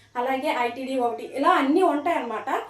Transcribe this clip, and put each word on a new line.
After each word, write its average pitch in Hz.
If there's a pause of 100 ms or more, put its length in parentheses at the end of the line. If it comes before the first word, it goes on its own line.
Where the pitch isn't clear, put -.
(160)
అలాగే 269
ఐటీడీ 262
ఒకటి, 240
ఇలా 285
అన్నీ 311
ఉంటాయన్నమాట. 285 (200)